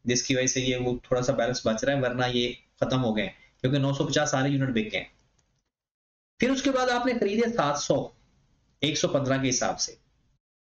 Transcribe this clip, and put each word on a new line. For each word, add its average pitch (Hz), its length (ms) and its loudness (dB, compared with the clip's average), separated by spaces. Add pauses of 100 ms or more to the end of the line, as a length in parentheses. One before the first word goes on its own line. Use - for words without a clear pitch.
जिसकी 127 300 0
वजह 131 140 2
से 131 120 -2
ये 127 180 0
वो 123 160 0 (100)
थोड़ा 123 180 0
सा 123 100 0
balance 120 340 0
बच 110 180 0
रहा 139 120 2
है, 135 60 0
वरना 123 260 0
ये 120 180 0 (360)
खत्म 131 160 0
हो 120 140 2
गए 107 100 0
हैं, 95 140 -6 (240)
क्योंकि 139 180 0
नौ 139 160 2
सौ 151 100 0
पचास 147 260 0
सारे 139 200 2
unit 135 200 0
बिक 107 200 -2
गए 92 80 -4
हैं। - 120 -12 (1300)
फिर 247 100 2
उसके 269 200 0
बाद 254 200 2
आपने 247 240 2
खरीदे 220 360 0
सात 147 280 0
सौ, 147 200 0 (840)
एक 147 160 0
सौ 175 120 0
पन्द्रह 135 300 0
के 135 60 0
हिसाब 113 320 -2
से, - 200 -8 (800)